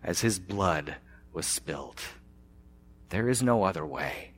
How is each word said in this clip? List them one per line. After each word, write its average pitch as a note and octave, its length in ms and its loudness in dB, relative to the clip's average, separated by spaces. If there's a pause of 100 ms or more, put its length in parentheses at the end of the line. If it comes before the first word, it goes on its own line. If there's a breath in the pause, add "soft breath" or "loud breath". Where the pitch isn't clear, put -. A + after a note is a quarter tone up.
as F2 160 0
his G#2+ 180 2
blood F2 560 0 (380 loud breath)
was D#2+ 120 -6
spilled. - 560 -6 (1080)
There A2+ 200 0
is B2 140 2
no A#2 220 6
other E2+ 200 0
way. C#2+ 540 -6